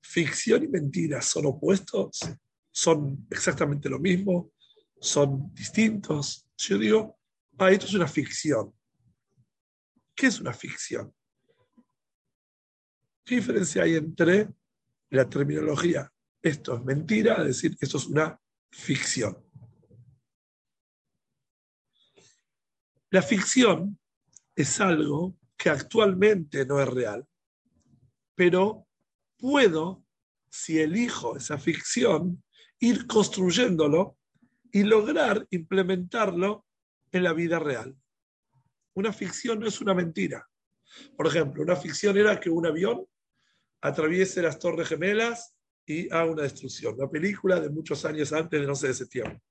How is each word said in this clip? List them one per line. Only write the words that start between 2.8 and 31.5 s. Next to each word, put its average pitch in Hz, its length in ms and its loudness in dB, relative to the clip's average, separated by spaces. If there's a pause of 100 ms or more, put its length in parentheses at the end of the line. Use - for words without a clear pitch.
exactamente 143 600 -2
lo 135 100 -4
mismo, 180 520 0 (480)
son 139 540 0
distintos. 202 1040 -2
Yo - 200 -2
digo, 214 420 2 (380)
"Ah, 190 140 6
esto 196 140 4
es 190 80 -6
una 175 140 2
ficción". 127 680 -4 (1400)
¿Qué 269 120 2
es - 120 0
una - 140 -6
ficción? - 600 -10 (2000)
¿Qué 247 120 -4
diferencia 208 480 0
hay 165 120 4
entre 170 540 2 (640)
la 131 180 4
terminología 151 800 -2 (300)
"esto 147 340 -2
es 117 80 -8
mentira" 165 560 2
a 160 40 0
decir 147 360 -2
"esto 143 180 -4
es 131 100 -4
una 156 300 0 (320)
ficción"? 113 680 -4 (3750)
La 185 100 6
ficción 196 800 2 (560)
es - 260 -2
algo 165 560 0 (200)
que - 120 0
actualmente 185 960 2
no 139 160 0
es 131 60 2
real, 120 400 -4 (1080)
pero 185 520 2 (500)
puedo, 190 680 2 (440)
si - 300 -2
elijo 180 560 -2
esa 147 220 -8